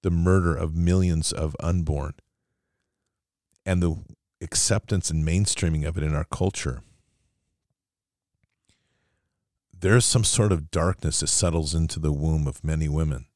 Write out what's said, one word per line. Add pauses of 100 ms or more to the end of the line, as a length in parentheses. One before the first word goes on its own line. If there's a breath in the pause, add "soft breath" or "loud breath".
the
murder
of
millions
of
unborn (1500)
and
the (380)
acceptance
and
mainstreaming
of
it
in
our
culture, (3000)
there's
some
sort
of
darkness
that
settles
into
the
womb
of
many
women.